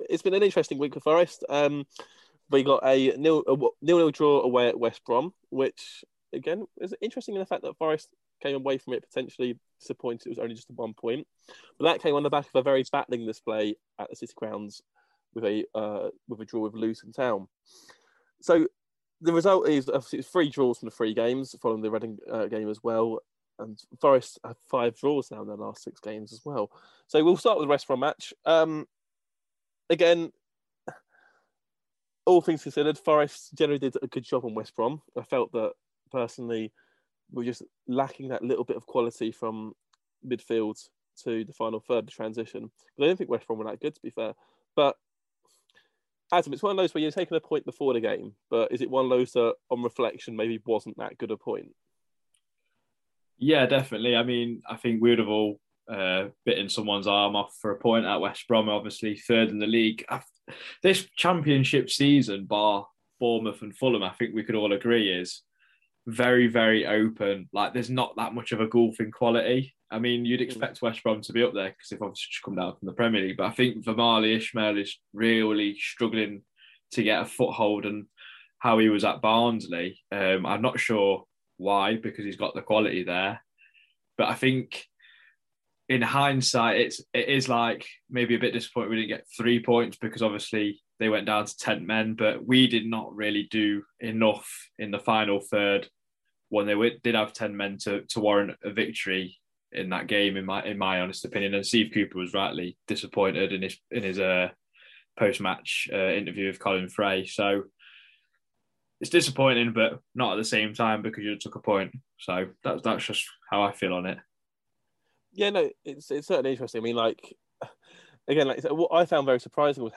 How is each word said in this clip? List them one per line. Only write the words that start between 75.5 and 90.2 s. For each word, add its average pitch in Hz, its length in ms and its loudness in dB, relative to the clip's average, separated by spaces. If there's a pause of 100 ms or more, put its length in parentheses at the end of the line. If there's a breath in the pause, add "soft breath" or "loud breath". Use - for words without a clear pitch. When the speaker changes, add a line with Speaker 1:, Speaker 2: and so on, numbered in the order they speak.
Speaker 2:
struggling 107 680 -4 (480 soft breath)
to 120 120 0
get 101 180 4
a - 40 -4
foothold, 104 600 0
and 104 220 -8 (500 loud breath)
how 113 220 4
he 110 100 8
was 104 160 2
at - 160 -2
Barnsley, 104 880 0
um, 95 340 2
I'm 104 160 -2
not 123 180 0
sure 98 460 2 (300)
why, 98 400 2
because 107 300 -8
he's 98 100 -8
got - 180 -6
the 95 80 -10
quality 107 420 2
there. 92 400 -4 (720 soft breath)
But 113 100 2
I - 80 -2
think 131 500 -2 (1000 soft breath)
in 131 140 0
hindsight, 127 800 2
it's, - 200 -4 (120)
it 120 160 0
is, 131 180 2
like, 117 400 0 (220)
maybe 120 260 0
a 113 40 2
bit 117 140 0
disappointing 117 360 -4
we 113 80 -2
didn't 110 200 -4
get - 120 -20
three 117 340 2
points 117 340 2
because 110 240 -8